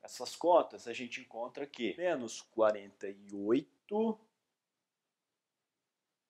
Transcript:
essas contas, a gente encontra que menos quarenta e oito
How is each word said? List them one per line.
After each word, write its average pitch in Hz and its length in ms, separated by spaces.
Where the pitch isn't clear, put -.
essas - 320
contas, 139 520
a 120 60
gente 120 260
encontra 123 460
que 117 320
menos 151 440
quarenta 104 680
e 101 240
oito 160 840